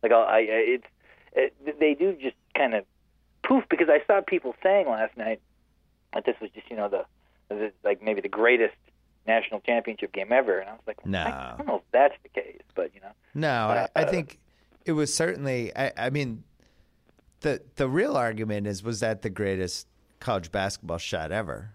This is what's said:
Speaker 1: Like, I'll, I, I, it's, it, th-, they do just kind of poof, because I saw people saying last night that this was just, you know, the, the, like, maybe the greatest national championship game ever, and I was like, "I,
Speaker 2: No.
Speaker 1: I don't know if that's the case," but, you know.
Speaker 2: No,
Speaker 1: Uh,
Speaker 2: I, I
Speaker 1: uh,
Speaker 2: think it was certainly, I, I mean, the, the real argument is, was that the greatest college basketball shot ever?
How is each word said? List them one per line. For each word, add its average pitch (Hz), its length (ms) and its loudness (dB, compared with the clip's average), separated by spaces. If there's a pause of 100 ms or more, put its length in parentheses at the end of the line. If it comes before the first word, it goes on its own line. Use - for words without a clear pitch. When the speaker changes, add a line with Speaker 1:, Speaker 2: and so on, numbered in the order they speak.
Speaker 1:
Like, 117 100 4
I'll, 113 100 8
I, 104 160 4
I, 117 60 6
it's, 113 420 2 (460)
it, 135 220 2 (100)
th-, 147 160 -6
they 151 140 4
do 180 200 2
just 131 220 -8 (200)
kind 127 180 2
of 101 100 -2 (600)
poof, 262 240 4
because 165 200 2
I 151 180 6
saw 196 140 4
people 175 420 -4
saying 190 260 4
last 110 280 -2
night 110 240 -6 (720)
that 110 100 -4
this 120 160 0
was 107 140 -12
just, - 160 -18
you 120 60 -10
know, 104 120 -4
the, 98 160 -2 (440)
the, 104 240 -6 (100)
like, 104 200 0
maybe 107 180 0
the 98 80 -4
greatest 113 460 4 (520)
national 110 340 0
championship 113 520 -2
game 101 200 -4
ever, 117 260 2
and 95 100 -8
I 107 60 -14
was - 120 -20
like, 107 180 -10
"I, - 40 -8
Speaker 2:
No. 95 160 -2
Speaker 1:
I 67 340 -6
don't 294 80 -8
know 123 100 -2
if 90 60 -6 (100)
that's 135 300 6
the - 60 -20
case," - 340 -12 (140)
but, 85 180 -4
you - 60 -20
know. 117 120 -20 (220)
Speaker 2:
No, 151 140 -2
Speaker 1:
Uh, 113 380 0 (100)
Speaker 2:
I, - 40 2
I 160 40 4
Speaker 1:
uh, - 60 0
Speaker 2:
think 170 280 -4 (460)
it 170 80 -2
was 151 220 0
certainly, 131 640 -2
I, 135 200 -2
I 123 140 -2
mean, 131 320 -4 (1000)
the, 143 220 -2 (140)
the 135 120 0
real 196 280 0
argument 107 500 -2
is, 98 160 -4
was 110 180 -6
that 110 220 -2
the 107 80 2
greatest 95 560 0 (320)
college 92 320 -2
basketball 95 480 -2
shot 80 320 -6
ever? 92 440 -6